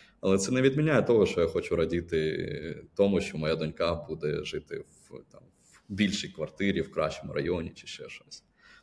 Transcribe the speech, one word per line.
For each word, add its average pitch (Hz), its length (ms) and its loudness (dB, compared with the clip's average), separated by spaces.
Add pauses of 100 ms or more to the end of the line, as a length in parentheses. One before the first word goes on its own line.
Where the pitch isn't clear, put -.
(200)
Але 95 180 4
це 98 140 -2
не 127 100 4
відміняє 139 400 4
того, 107 240 6
що - 140 0
я 82 60 4
хочу 87 300 -2
радіти 82 1080 -2 (100)
тому, 101 260 4
що - 180 -4
моя 78 180 2
донька 80 380 -2
буде 76 500 -4
жити 73 340 -8
в, - 320 -18 (220)
там, - 80 -20 (480)
в 107 60 -12
більшій 95 340 0
квартирі, 87 520 -2
в 76 120 -6
кращому 76 400 -4
районі 80 420 -4
чи - 120 -20
ще - 220 -14
щось. - 360 -20 (380)